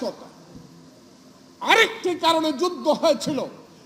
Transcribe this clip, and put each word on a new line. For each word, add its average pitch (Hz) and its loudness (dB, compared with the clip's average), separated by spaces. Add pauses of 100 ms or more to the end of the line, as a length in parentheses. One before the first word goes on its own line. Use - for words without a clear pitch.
কথা, - -10 (1300)
আরেকটি 359 2
কারণে 320 0
যুদ্ধ 320 -4
হয়েছিল, 285 0 (400)